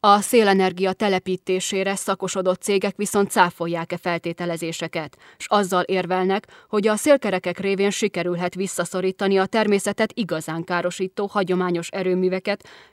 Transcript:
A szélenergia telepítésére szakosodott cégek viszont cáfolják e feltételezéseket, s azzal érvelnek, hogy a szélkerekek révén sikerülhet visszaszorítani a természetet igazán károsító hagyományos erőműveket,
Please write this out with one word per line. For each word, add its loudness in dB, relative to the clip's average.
A 8
szélenergia 4
telepítésére -2
szakosodott -2
cégek 0
viszont 0
cáfolják 0
e -6
feltételezéseket, -6
s -14
azzal 2
érvelnek, 0
hogy 0
a 2
szélkerekek 2
révén 0
sikerülhet -2
visszaszorítani -2
a 2
természetet 0
igazán -4
károsító -4
hagyományos 0
erőműveket, -2